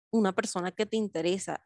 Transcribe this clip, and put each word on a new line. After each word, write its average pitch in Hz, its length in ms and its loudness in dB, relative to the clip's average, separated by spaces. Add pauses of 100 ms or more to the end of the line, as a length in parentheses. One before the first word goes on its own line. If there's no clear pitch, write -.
(120)
una 202 240 4
persona 185 340 -2
que 214 160 -2
te 220 100 -2
interesa 185 680 -2